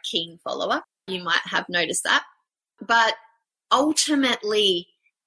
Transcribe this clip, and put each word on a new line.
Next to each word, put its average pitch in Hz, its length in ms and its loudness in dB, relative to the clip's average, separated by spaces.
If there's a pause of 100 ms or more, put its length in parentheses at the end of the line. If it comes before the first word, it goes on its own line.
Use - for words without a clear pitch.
keen 170 320 -6
follower, 190 400 -4 (240)
you 180 160 -6
might 170 220 0
have 180 240 -2
noticed 175 360 -2
that. 269 200 0 (560)
But 226 340 2 (560)
ultimately, 233 1160 2 (380)